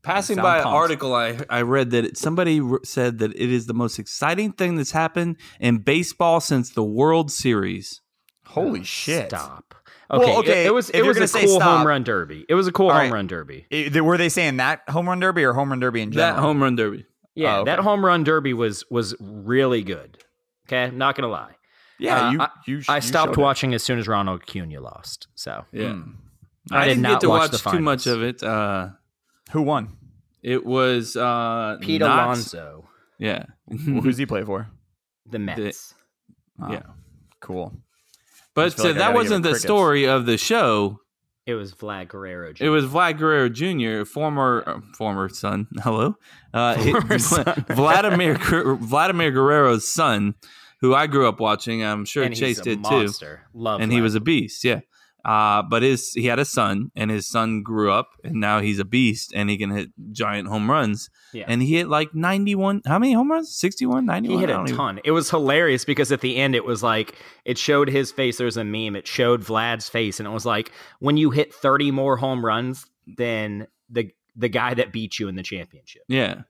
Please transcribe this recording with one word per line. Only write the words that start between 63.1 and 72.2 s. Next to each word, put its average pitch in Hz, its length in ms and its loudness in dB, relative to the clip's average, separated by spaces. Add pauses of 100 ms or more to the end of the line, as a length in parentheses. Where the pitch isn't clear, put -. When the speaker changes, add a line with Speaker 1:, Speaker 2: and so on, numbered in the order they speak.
Speaker 1:
home 254 180 4
runs? 320 240 -4
Sixty-one, 254 520 -2
ninety-one? 190 320 -2
Speaker 3:
He - 20 2
hit 180 80 2
Speaker 1:
I 135 60 0
Speaker 3:
a - 40 -2
Speaker 1:
don't - 100 -4
even 123 80 -2
Speaker 3:
ton. 104 280 -4
It 151 60 0
was 160 180 2
hilarious 147 560 2
because 139 280 0
at 131 100 0
the 127 140 -2
end, 135 180 2
it 117 100 0
was 113 180 -4
like, 110 340 0 (280)
it 127 140 -2
showed 143 300 4
his 135 240 0
face. 127 260 -2
There 123 80 -2
was 113 100 -2
a 113 80 -4
meme. 104 320 -6
It 95 100 -12
showed 120 360 2
Vlad's 110 460 -2
face, 110 320 -2
and 104 60 -8
it 101 40 -10
was 110 160 -6
like, 110 240 -2 (300)
when 147 180 2
you 151 120 4
hit 143 220 0
thirty 143 380 0
more 135 260 0
home 131 300 -4